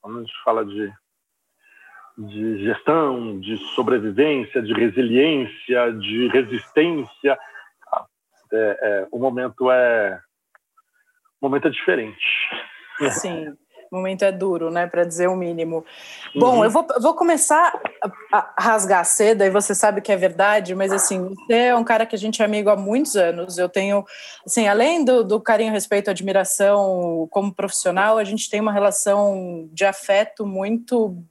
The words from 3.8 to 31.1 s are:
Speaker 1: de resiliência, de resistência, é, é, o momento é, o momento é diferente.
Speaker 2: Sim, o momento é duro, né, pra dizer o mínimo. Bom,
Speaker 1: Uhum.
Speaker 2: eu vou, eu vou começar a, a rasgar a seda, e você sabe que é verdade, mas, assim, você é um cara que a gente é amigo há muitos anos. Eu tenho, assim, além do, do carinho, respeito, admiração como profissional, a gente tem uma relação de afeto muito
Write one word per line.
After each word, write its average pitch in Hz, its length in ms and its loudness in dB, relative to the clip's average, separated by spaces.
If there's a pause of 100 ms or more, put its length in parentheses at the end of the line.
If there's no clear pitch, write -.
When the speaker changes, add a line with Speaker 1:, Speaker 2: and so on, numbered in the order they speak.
Speaker 1:
de 107 100 -4
resiliência, 120 1300 0
de 107 300 -2
resistência, 135 1080 0 (1120)
é, 110 300 0
é, 101 280 -2
o 120 80 -8
momento 127 520 -2
é, 117 500 2 (1200)
o 139 80 -4
momento 139 200 0
é - 20 2
diferente. 113 520 -4 (920)
Speaker 2:
Sim, 165 360 -6 (420)
o 180 60 -10
momento 185 260 -4
é 196 80 4
duro, 180 400 -2
né, 175 160 -2
pra 170 180 0
dizer 170 240 -2
o 185 60 0
mínimo. 165 500 -4 (520)
Bom, 247 220 6
Speaker 1:
Uhum. 214 60 6
Speaker 2:
eu 226 60 4
vou, 330 240 2
eu - 60 0
vou 311 140 4
começar 330 580 4 (580)
a, - 260 2
a - 60 -2
rasgar 196 380 4
a 170 40 0
seda, 208 420 4
e 190 40 4
você 202 240 0
sabe 202 260 2
que 208 120 -2
é 196 40 2
verdade, 185 580 2
mas, 190 180 -2
assim, 196 420 -2
você - 200 -2
é 247 200 4
um 233 80 2
cara 226 240 2
que 226 80 -8
a 208 40 -6
gente 214 240 -4
é - 20 6
amigo 208 260 0
há 208 60 6
muitos 214 400 -2
anos. 175 420 0
Eu 180 100 0
tenho, 196 360 0 (420)
assim, 220 220 0
além 277 360 2
do, 240 200 4
do 208 160 0
carinho, 220 320 2
respeito, 202 380 -2
admiração 190 1200 0
como 202 220 -2
profissional, 196 680 0
a 214 60 0
gente 214 260 -6
tem 208 100 -2
uma 214 120 0
relação 196 1000 0
de 175 120 -2
afeto 202 640 0
muito 208 680 -2 (140)